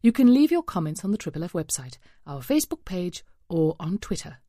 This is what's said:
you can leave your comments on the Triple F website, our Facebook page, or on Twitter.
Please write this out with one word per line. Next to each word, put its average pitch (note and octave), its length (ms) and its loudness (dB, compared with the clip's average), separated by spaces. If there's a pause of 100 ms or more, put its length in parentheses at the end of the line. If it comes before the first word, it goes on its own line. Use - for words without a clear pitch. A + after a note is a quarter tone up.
you A#3 100 6
can B3 220 6
leave D4 180 6
your E4+ 120 0
comments D#3+ 420 -6
on G3 60 -2
the G#3+ 60 -2
Triple D3+ 260 -8
F F3 100 -10
website, C#3 440 -6 (300)
our C#3 140 -10
Facebook D4+ 420 -2
page, F3+ 400 -8 (240)
or D#3+ 320 2
on E3+ 180 -4
Twitter. - 520 -8